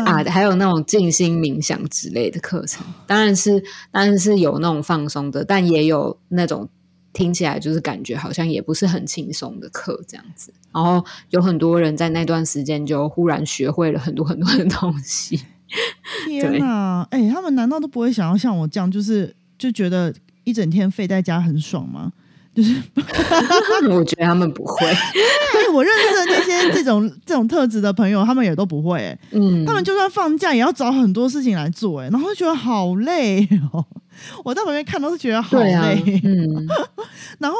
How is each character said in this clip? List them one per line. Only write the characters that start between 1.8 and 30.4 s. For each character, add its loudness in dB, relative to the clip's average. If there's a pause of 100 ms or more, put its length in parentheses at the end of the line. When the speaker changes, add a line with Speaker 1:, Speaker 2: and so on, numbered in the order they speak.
Speaker 1:
之 -8
类 -2
的 -6
课 -6
程。 -10 (220)
当 2
然 4
是， 2 (300)
当 0
然 4
是 2
有 2
那 -2
种 0
放 -2
松 -6
的， -4
但 2
也 2
有 0 (120)
那 0
种 -6 (440)
听 0
起 -2
来 -4
就 -4
是 0
感 -8
觉 -8
好 -10
像 -4
也 -2
不 -6
是 -2
很 -2
轻 -10
松 -12
的 -18
课 -10
这 -20
样 -20 (100)
子。 -20 (180)
然 -2
后 2 (260)
有 2
很 2
多 2
人 0
在 0
那 -2
段 0
时 -4
间 -4
就 -2
忽 0
然 0
学 -4
会 0
了 -2
很 -4
多 -2
很 -2
多 0
的 2
东 0
西。 -6 (840)
Speaker 2:
天 -2
哪。 0
Speaker 1:
对。 2
Speaker 2:
哎， 2
他 -2
们 -2
难 2
道 -2
都 -6
不 -8
会 0
想 0
要 2
像 0
我 -2
这 -6
样， 0
就 -2
是， -2 (220)
就 -4
觉 0
得 0 (320)
一 -2
整 0
天 2
废 -4
在 0
家 0
很 0
爽 -6
吗？ -10 (420)
就 2
是， 4 (200)
<laughs> 2
Speaker 1:
我 4
觉 -2
得 -2
他 4
们 2
不 -10
会。 0
Speaker 2:
哎， 2 (760)
我 6
认 4 (180)
识 2
的 2
那 2
些 2
这 2
种， 2 (160)
这 -2
种 2
特 2
质 -2
的 2
朋 2
友， 2
他 2
们 2
也 2
都 0
不 -4
会， 0
哎。 -8 (120)
Speaker 1:
嗯。 4
Speaker 2:
他 0
们 2
就 0
算 2
放 0
假 0